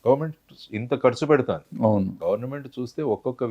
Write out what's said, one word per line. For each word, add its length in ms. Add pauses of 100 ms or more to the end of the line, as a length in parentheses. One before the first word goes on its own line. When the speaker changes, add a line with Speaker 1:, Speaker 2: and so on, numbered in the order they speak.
Speaker 1:
గవర్నమెంట్ 300 (440)
ఇంత 120 (120)
ఖర్చు 280
పెడుతోంది. 340 (220)
Speaker 2:
అవును. 220 (160)
Speaker 1:
గవర్నమెంట్ 500
చూస్తే 260 (140)
ఒక్కొక్క 340